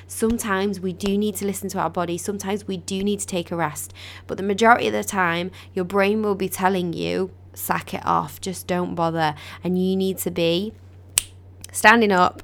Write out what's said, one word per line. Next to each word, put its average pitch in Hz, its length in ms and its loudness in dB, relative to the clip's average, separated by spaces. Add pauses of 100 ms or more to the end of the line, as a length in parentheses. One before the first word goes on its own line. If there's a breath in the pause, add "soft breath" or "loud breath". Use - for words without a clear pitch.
sometimes 208 760 0
we 185 100 -2
do 196 260 -2
need 208 200 0
to 196 80 -4
listen 196 240 -4
to 190 100 -4
our 165 100 0
body. 175 280 -2
Sometimes 196 500 -6
we 190 100 -4
do 190 240 -6
need 202 200 0
to - 40 -8
take 175 240 -4
a 180 60 -6
rest. 151 380 -4 (340 loud breath)
But - 100 -6
the 190 60 -4
majority 202 440 4
of 107 60 0
the 208 120 -2
time, 175 440 0 (240 loud breath)
your 185 120 -4
brain 202 360 2
will 208 140 0
be 190 140 -2
telling 185 420 0
you, 180 400 -2 (220)
"Sack - 400 -4
it - 120 -6
off, 170 360 0
just 180 260 -8
don't 180 280 -2
bother." 165 380 0 (300 loud breath)
And 180 180 2
you 185 140 2
need 190 240 0
to - 100 -4
be 175 440 0 (960 loud breath)
standing 214 400 8
up 180 320 4